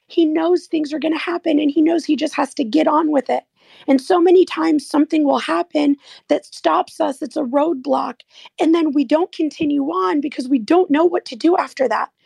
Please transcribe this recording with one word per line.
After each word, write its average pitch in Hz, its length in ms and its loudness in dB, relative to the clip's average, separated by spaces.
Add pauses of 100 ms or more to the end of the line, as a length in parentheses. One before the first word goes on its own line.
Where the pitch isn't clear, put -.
He - 180 0
knows 320 400 0
things 302 300 -4
are 311 40 -6
gonna 311 200 -4
happen 339 400 -2
and 302 120 0
he 311 120 2
knows 330 240 0
he 302 100 0
just 277 180 -4
has 277 200 -4
to 294 100 -4
get 254 220 0
on 311 240 2
with 285 180 0
it. - 160 -2 (440)
And 269 120 4
so 349 200 2
many 359 240 6
times 311 420 -2
something 302 380 0
will 269 140 2
happen 302 580 0 (320)
that 294 160 0 (100)
stops - 460 -2
us. 302 220 -4
It's 269 140 -12
a 302 60 -2
roadblock. 277 800 -2 (400)
And 320 140 4
then 311 180 0
we 285 120 0
don't 311 280 0
continue 285 540 -4
on 359 340 -2
because 262 280 -8
we 269 100 2
don't 320 320 0
know 294 140 2
what 339 220 -2
to 254 100 -14
do 320 200 2
after - 320 -4
that. 220 220 -4 (140)